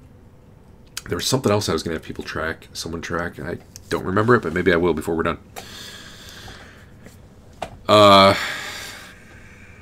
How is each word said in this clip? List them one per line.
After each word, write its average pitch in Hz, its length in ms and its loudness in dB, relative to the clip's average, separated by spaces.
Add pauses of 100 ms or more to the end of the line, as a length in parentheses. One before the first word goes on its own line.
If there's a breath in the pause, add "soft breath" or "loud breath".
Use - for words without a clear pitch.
(1080)
there 104 100 -6
was - 100 -6
something 131 240 0
else 104 180 -2
I 87 40 -2
was 78 100 -4
gonna 82 120 -6
have - 80 -10
people - 200 -14
track, 78 500 -8
someone 82 280 -10
track, 85 360 -6
and 76 100 -10
I 87 100 -8 (320)
don't 76 140 -4
remember 107 320 2
it, 110 60 2
but 80 100 -6
maybe 87 220 2
I - 20 4
will 85 200 2
before 80 200 -4
we're 82 80 -2
done. 82 140 -4 (2500 loud breath)
Uh, 98 460 8 (1500 loud breath)